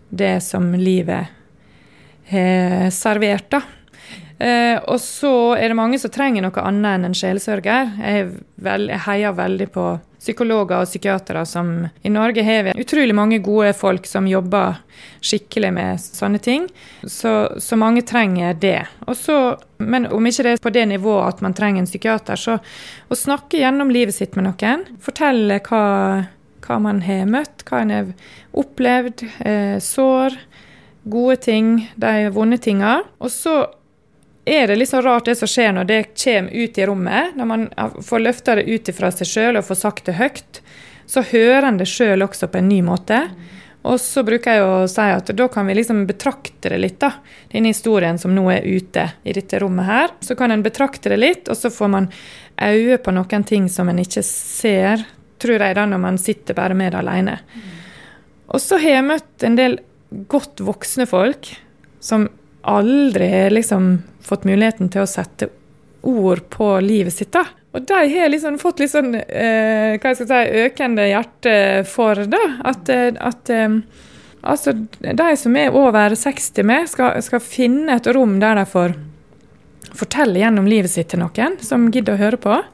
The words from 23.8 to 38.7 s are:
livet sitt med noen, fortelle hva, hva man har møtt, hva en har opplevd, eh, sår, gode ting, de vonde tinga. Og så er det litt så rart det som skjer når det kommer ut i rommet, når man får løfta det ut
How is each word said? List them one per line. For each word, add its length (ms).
livet 240
sitt 200
med 120
noen, 360
fortelle 640
hva, 180
hva 180
man 220
har 220
møtt, 400
hva 160
en 120
har 180
opplevd, 640
eh, 440
sår, 520
gode 400
ting, 280
de 360
vonde 280
tinga. 380
Og 80
så 300
er 160
det 100
litt 120
så 160
rart 240
det 100
som 100
skjer 280
når 100
det 140
kommer 320
ut 280
i 80
rommet, 500
når 100
man 200
får 220
løfta 340
det 80
ut 220